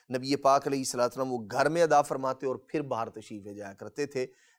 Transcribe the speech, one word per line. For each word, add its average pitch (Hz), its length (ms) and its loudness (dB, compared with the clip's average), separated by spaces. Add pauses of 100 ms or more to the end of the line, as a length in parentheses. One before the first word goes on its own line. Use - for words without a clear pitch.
نبی 131 260 -2
پاک 139 320 4
علیہ 139 120 0
الصلوۃ 127 220 -2
والسلام 131 320 0
وہ 123 60 -2 (120)
گھر 135 180 2
میں 165 120 2
ادا 151 200 6
فرماتے 135 460 -2
اور 127 80 -2 (120)
پھر 156 140 -2
باہر 117 280 -4
تشریف 107 340 -14
لے 104 100 -14
جایا 101 200 -12
کرتے 104 320 -8
تھے۔ 127 200 -4 (340)